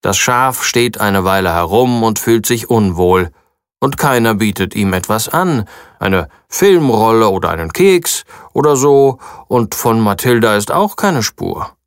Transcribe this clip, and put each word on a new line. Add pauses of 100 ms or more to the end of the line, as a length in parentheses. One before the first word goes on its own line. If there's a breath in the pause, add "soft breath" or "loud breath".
Das
Schaf
steht
eine
Weile
herum
und
fühlt
sich
unwohl, (480)
und
keiner
bietet
ihm
etwas
an, (300 loud breath)
eine (180 soft breath)
Filmrolle
oder
einen
Keks (300 loud breath)
oder
so, (280 loud breath)
und
von
Mathilda
ist
auch
keine
Spur. (100)